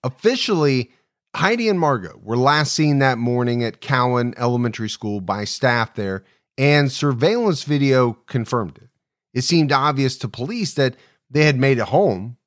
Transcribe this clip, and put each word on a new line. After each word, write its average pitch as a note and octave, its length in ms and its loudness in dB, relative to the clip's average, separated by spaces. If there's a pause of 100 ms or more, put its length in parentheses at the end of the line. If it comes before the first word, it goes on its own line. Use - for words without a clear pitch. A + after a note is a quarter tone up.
Officially, D3+ 840 0 (440)
Heidi A3+ 340 0
and F#3 120 0
Margot A#2+ 420 -2
were A2 140 -4
last C#3+ 380 2
seen D3 240 2
that C3 200 2
morning A#2+ 460 0
at A2+ 160 -8
Cowan B2 560 0
Elementary A#2+ 520 -2
School G#2 320 -6
by G2 240 -4
staff A#2+ 500 -2
there, F#2+ 300 -6 (340)
and C#3+ 340 4
surveillance E3+ 720 0
video C3+ 500 2 (120)
confirmed A2+ 520 -4
it. - 100 -20 (460)
It B2+ 80 -2
seemed D#3 300 2
obvious C#3 460 0
to A#2+ 100 -8
police F3+ 460 -6
that C3 220 0 (340)
they D3+ 140 2
had D3 140 4
made C3+ 200 2
it G#2 100 -2
home A#2 480 0 (100)